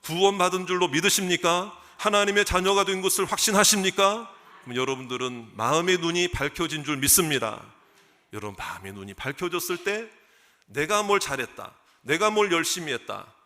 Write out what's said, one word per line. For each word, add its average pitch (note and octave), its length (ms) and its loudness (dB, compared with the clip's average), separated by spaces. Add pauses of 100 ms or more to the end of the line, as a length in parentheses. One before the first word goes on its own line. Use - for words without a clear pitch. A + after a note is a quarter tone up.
구원받은 F#3 640 2
줄로 F3+ 220 0
믿으십니까? F3 880 0 (200)
하나님의 G3+ 480 2
자녀가 F#3+ 400 2
된 F#3 180 -2
것을 F#3 220 0
확신하십니까? G3+ 1080 2 (300)
그럼 B2 140 -8
여러분들은 B2+ 800 -4
마음의 D#3 440 2
눈이 E3+ 300 0
밝혀진 D3+ 560 -4
줄 C#3+ 140 -4
믿습니다. C3 640 0 (720)
여러분, G#2 240 -10
마음의 F#2+ 360 -12
눈이 G2 220 -14
밝혀졌을 F3 720 -6
때 G#3+ 220 -4 (600)
내가 D#3 360 0
뭘 G3+ 160 2
잘했다, C#3 560 -6 (280)
내가 E3 280 2
뭘 G#3 220 4
열심히 E3 400 0
했다 G2+ 340 -8 (200)